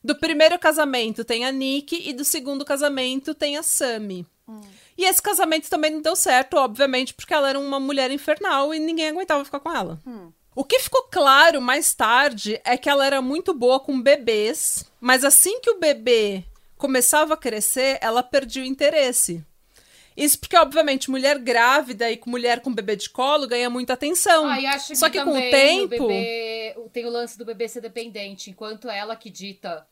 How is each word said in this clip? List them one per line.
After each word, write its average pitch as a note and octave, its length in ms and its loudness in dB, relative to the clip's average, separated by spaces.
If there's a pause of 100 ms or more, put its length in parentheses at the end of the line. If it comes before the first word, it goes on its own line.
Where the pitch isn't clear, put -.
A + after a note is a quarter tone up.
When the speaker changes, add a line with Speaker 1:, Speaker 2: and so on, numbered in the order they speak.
Speaker 1:
do C#4+ 100 0
primeiro D#4+ 440 4
casamento C4 640 0
tem A#3 200 -4
a C4 60 -2
Nick C4+ 580 -4
e D4 40 -6
do C4 120 -8
segundo C#4 400 -4
casamento C#4 720 -2
tem D4 220 -4
a D#4+ 80 -6
Sammy. G#3+ 600 -4 (220)
Speaker 2:
Hum. A3 140 -20 (360)
Speaker 1:
E F4+ 80 -2
esse F#4 160 4
casamento D#4+ 480 0
também D#4 220 0
não D#4 120 -8
deu D#4+ 120 0
certo, C4+ 440 2
obviamente, B3+ 560 0
porque - 200 -6
ela C#4+ 140 2
era C#4 100 -2
uma C#4 220 -4
mulher C4+ 320 -2
infernal D4+ 600 -2
e D#4+ 60 -4
ninguém D#4+ 300 -2
aguentava D#4 360 -2
ficar C#4 140 -10
com E4 160 -8
ela. E3 320 -6
Speaker 2:
Hum. G3+ 240 -16 (240)
Speaker 1:
O C#4 80 -4
que B4 160 2
ficou C5 320 0
claro C#4+ 500 6
mais C4 340 0
tarde A#3 680 0
é B3 120 0
que C#4+ 120 -4
ela C#4 160 2
era C#4 180 0
muito D#4 320 -4
boa B3+ 260 2
com C4+ 200 -4
bebês, A#3 840 0 (160)
mas B3+ 240 4
assim F4+ 360 4
que A#4 100 0
o G4 100 0
bebê A3 640 2 (320)
começava D4+ 580 2
a - 20 -2
crescer, B3+ 680 -2
ela A3+ 200 2
perdia C4 400 -2
o B3+ 40 -8
interesse. C4+ 760 0 (720)
Isso D4 240 0
porque, - 180 -2
obviamente, D4 540 2
mulher C4+ 280 0
grávida A#3+ 720 2
e A#3 80 -6
com A#3+ 100 -14
mulher A#3+ 320 -2
com B3+ 140 -6
bebê G#3 220 -4
de - 120 -12
colo C#4 380 0
ganha A#3+ 240 -2
muita B3 240 -4
atenção. D#4 520 2
Speaker 3:
Ah, C#4 140 -2
e C4+ 60 -4
acho C#4 280 -4
Speaker 1:
Só D#4+ 140 2
Speaker 3:
que C#4+ 100 -2
Speaker 1:
que C#4 60 -2
com D#4+ 60 0
o D4 40 2
Speaker 3:
também C#4 540 4
Speaker 1:
tempo A#3+ 160 -4
Speaker 3:
o A3+ 40 0
bebê, A3+ 680 -4
o, A3+ 140 -18
tem A#3+ 160 -8
o A#3 40 -6
lance A#3 280 -8
do A#3 80 -14
bebê A3+ 200 -6
ser A3 140 -12
dependente, G#3 680 -14
enquanto G#3+ 400 -14
ela G#3+ 260 -8
que A3 140 -20
dita F#3 600 -12